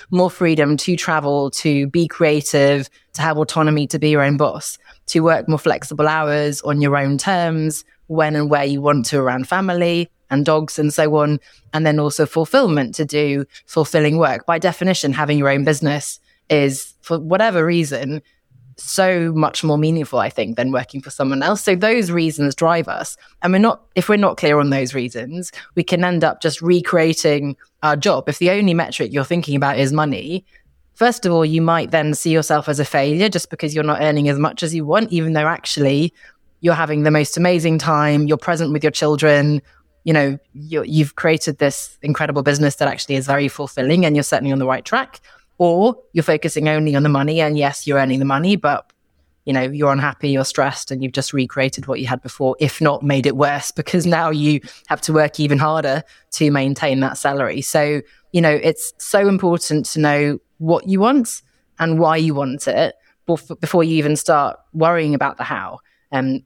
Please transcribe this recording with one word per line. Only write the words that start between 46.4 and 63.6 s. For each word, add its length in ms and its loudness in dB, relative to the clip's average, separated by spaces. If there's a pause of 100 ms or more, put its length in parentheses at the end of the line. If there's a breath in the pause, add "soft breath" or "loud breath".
only 280 2
on 80 2
the 60 4
money 300 0
and 160 0
yes, 300 -2
you're 140 2
earning 180 0
the 80 0
money, 300 0
but, 360 -2 (540)
you 80 -2
know, 80 0
you're 300 0
unhappy, 400 -2
you're 120 0
stressed, 460 -4
and 140 -6
you've 80 -6
just 220 -6
recreated 520 -2
what 140 -4
you 80 -6
had 160 -4
before, 360 -4
if 220 -2
not 220 2
made 240 0
it 100 0
worse, 320 0
because 380 -2
now 240 0
you 280 2 (280 loud breath)
have 140 -4
to 120 -2
work 260 2
even 200 2
harder 420 0 (300 soft breath)
to 180 0
maintain 520 0
that 140 -2
salary. 460 -2
So, 400 0 (300 soft breath)
you 100 2
know, 220 4
it's 340 -2
so 300 2
important 600 0
to 120 -4
know 400 2 (180)
what 300 0
you 120 0
want 440 0 (340)
and 220 0
why 180 4
you 160 2
want 340 -4
it 280 0 (320)
bef-, 320 -6
before 240 2